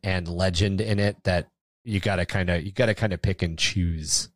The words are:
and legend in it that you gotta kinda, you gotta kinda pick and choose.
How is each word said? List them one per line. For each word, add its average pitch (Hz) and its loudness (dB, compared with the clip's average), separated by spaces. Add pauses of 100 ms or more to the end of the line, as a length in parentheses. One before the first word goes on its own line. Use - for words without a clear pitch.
and 92 -2
legend 92 2
in 107 0
it 101 0
that 90 0 (360)
you 101 0
gotta 92 0
kinda, 87 0
you 98 -8
gotta 110 2
kinda 95 -2
pick - 0
and 82 -2
choose. 85 -2